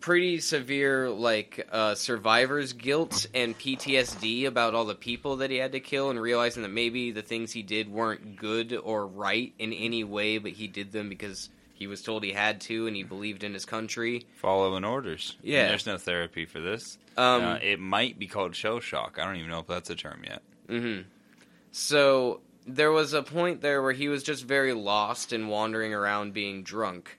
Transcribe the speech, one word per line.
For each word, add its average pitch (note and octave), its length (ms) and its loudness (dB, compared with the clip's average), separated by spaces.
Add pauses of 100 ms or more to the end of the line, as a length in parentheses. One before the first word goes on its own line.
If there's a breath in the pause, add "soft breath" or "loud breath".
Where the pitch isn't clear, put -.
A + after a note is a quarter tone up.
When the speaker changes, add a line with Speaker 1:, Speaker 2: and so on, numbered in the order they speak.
Speaker 1:
pretty F3 400 2
severe, C3+ 680 2
like, A2 600 0
uh, G#2+ 240 4
survivor's B2 760 2
guilt C#3 600 0
and A#2+ 240 0
P C3+ 200 -2
T C3+ 200 2
S B2 180 2
D A2 280 0
about A#2 320 4
all A#2 80 4
the G#2 100 -2
people A#2+ 440 -4
that C3 120 0
he C3 60 -2
had C3 160 0
to C3+ 80 -4
kill, C#3 300 0
and B2 120 -2
realizing A#2+ 420 2
that G2+ 60 -4
maybe A#2 420 0
the G#2+ 100 -6
things A2+ 320 -6
he A2+ 100 -8
did G#2+ 260 -4
weren't G#2+ 460 -4
good A2 400 -2
or G#2 320 -2
right G2+ 500 -2
in A2 140 -6
any A2+ 320 -2
way, G#2 340 0
but G#2 140 -6
he G#2+ 160 -10
did G2 240 -10
them G#2 160 -4
because G2 420 -10 (260 soft breath)
he G2 120 -8
was G2 140 -8
told A2 240 -4
he G2 80 -2
had G#2 280 2
to, A2+ 260 -4
and G#2+ 100 -4
he F#2+ 60 -6
believed G2 420 -8
in G#2 80 -6
his G2 100 -8
country. A#2 720 -4
Speaker 2:
Following F#2+ 480 2
orders. A2 580 -4
Speaker 1:
Yeah. C#3 200 2
Speaker 2:
And G#2+ 80 6
there's G#2 180 0
no G2 100 -4
therapy E2+ 480 -2
for E2 140 -12
this. G2 380 -6 (180)
Speaker 1:
Um, B2 300 6
Speaker 2:
Uh, F2 160 0
it G2 180 2
might G#2 400 0
be G2 80 -8
called F#2 260 -2
shell A2+ 280 -2
shock. - 360 -4
I D#2 60 -2
don't F#2+ 140 -4
even E2 120 -6
know E2 100 -4
if E2 80 -10
that's F2 240 -6
a E2+ 40 -4
term D2+ 320 -12
yet. - 140 -10 (260)
Speaker 1:
Mm-hmm. A2+ 400 -4 (640 soft breath)
So C3+ 680 4 (240)
there D3+ 260 4
was D#3 220 4
a D3 100 2
point E3+ 380 -2
there C#3+ 200 2
where C3 120 2
he C#3+ 160 0
was C#3+ 140 -2
just C#3 200 -4
very C3 300 4
lost G#2 580 0
and A2 180 -2
wandering A2 440 0
around G#2 400 0
being G2+ 300 -4
drunk. F#2 560 -6